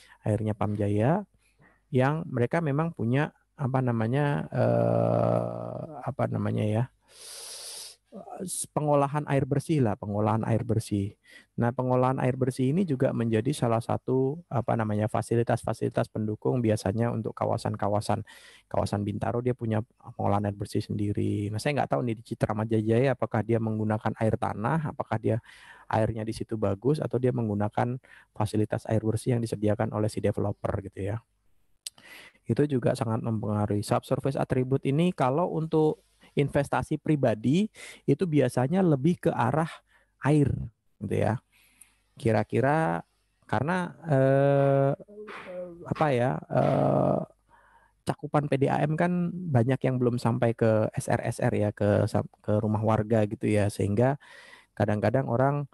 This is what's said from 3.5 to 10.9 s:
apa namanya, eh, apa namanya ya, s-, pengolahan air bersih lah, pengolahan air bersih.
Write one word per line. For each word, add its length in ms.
apa 160
namanya, 720
eh, 1300
apa 240
namanya 400
ya, 180
s-, 320
pengolahan 560
air 160
bersih 400
lah, 80
pengolahan 560
air 160
bersih. 480